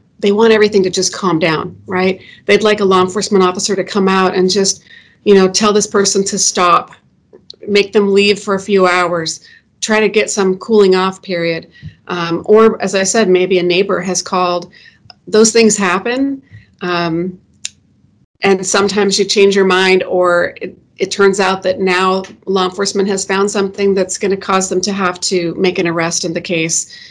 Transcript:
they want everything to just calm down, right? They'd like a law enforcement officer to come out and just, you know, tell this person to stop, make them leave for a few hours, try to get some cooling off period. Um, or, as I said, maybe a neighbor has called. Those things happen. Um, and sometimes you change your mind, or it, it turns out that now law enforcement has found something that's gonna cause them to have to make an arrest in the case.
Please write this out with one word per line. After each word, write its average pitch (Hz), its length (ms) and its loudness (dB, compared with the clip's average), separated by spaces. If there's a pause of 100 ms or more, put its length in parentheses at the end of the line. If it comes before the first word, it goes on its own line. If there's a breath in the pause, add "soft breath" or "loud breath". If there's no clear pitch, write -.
(180)
they 202 140 0
want 220 200 4
everything 208 300 2
to 185 80 -2
just 180 240 -4
calm 170 240 -2
down, 160 480 -4
right? 185 340 -2 (240 loud breath)
They'd 208 200 2
like 208 160 2
a 208 40 0
law 190 160 4
enforcement 190 420 0
officer 185 320 -2
to 185 100 -2
come 190 240 0
out 185 260 2
and 185 160 2
just, 196 320 -2 (420 loud breath)
you 208 100 6
know, 190 140 6
tell 208 240 0
this 202 140 0
person 196 380 0
to 196 140 -6
stop, - 520 0 (760)
make 202 260 0
them 202 200 2
leave 202 280 2
for 202 160 -4
a 190 40 -6
few 190 260 2
hours, 175 540 -2 (400 soft breath)
try 214 200 0
to 214 80 2
get 208 200 0
some 190 300 0
cooling 202 380 4
off 185 260 -2
period. 170 480 -6 (380 loud breath)
Um, 170 360 -4
or, 220 380 4
as 196 120 -2
I 190 100 0
said, 208 260 0
maybe 180 280 2
a 175 40 0
neighbor 180 380 0
has 185 200 -4
called. 180 500 -4 (580 loud breath)
Those 220 240 4
things 226 260 4
happen. 240 640 -2 (400 soft breath)
Um, 175 580 -4 (1000)
and 190 240 2
sometimes 202 520 0
you 202 60 0
change 202 320 2
your 196 80 4
mind, 185 380 2
or 180 580 0
it, - 160 -12 (200)
it 190 160 -4
turns 196 260 2
out 190 240 0
that 190 180 -2
now 190 440 0 (220)
law 190 180 0
enforcement 196 440 -2
has 190 160 -4
found 196 260 -2
something 196 440 -2
that's 185 240 -2
gonna 196 180 -2
cause 190 320 -4
them 185 120 -4
to 202 120 -2
have 190 280 -4
to 170 340 -4
make 180 240 -2
an 175 80 -2
arrest 170 380 -4
in 170 80 -6
the 170 80 -6
case. 165 560 -6 (140 loud breath)